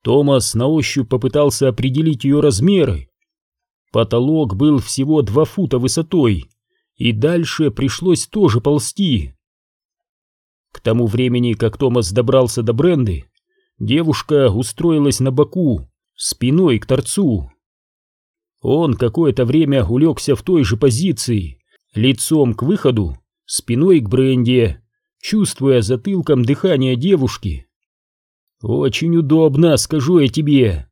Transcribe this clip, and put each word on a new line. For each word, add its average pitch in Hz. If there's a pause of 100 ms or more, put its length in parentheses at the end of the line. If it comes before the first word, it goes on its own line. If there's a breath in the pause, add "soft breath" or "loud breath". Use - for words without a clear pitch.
Томас 135
на 117
ощупь 143
попытался 135
определить 131
её 139
размеры. 139 (840)
Потолок 117
был 143
всего 143
два 113
фута 151
высотой, 127 (460)
и -
дальше 151
пришлось 156
тоже 147
ползти. 143 (1400)
К -
тому 117
времени, 120
как 107
Томас 120
добрался 123
до 113
Бренды, 117 (540)
девушка 143
устроилась 143
на 131
боку, 143 (260)
спиной 139
к -
торцу. 127 (1080)
Он 147
какое-то 127
время 139
улёгся 139
в -
той 170
же 110
позиции, 117 (320)
лицом 131
к -
выходу, 120 (280)
спиной 156
к 104
Бренде, 127 (380)
чувствуя 135
затылком 131
дыхание 131
девушки. 123 (920)
"Очень 143
удобно, 156
скажу 151
я 139
тебе. 123